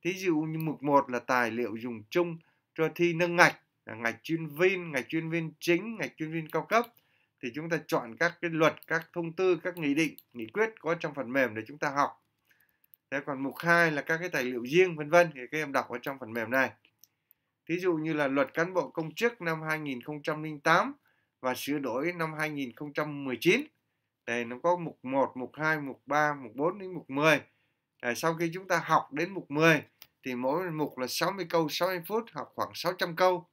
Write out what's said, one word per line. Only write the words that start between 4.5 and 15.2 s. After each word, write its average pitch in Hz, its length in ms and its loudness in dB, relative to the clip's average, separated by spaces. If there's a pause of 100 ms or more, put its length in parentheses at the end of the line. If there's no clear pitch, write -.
ngạch 127 160 -4
chuyên 160 220 -4
viên 160 300 -4
chính, 196 360 0
ngạch 147 200 -8
chuyên 156 160 -8
viên 160 160 -6
cao 160 140 -4
cấp. 226 240 0 (560)
Thì 127 120 -6
chúng 160 160 -8
ta 165 160 0
chọn 123 300 -4
các 170 240 0
cái 170 100 -2
luật, 160 360 2
các 160 260 -4
thông 165 200 -6
tư, 180 300 2
các 175 140 -6
nghị 147 180 0
định, 147 220 0 (160)
nghị 117 140 -10
quyết 208 240 0 (100)
có 160 140 -2
trong 165 200 -6
phần 127 180 -8
mềm 127 220 2
để 113 120 -6
chúng 147 120 -16
ta 147 120 -2
học. 139 340 -2 (840)
Thế 139 160 -2
còn 135 160 -6
mục 139 160 -4
hai 170 320 4
là 147 120 -2
các 160 160 -2
cái 175 100 -6
tài 151 160 -2
liệu 123 220 -4
riêng, 175 300 4
vân 147 140 -6
vân, 170 240 8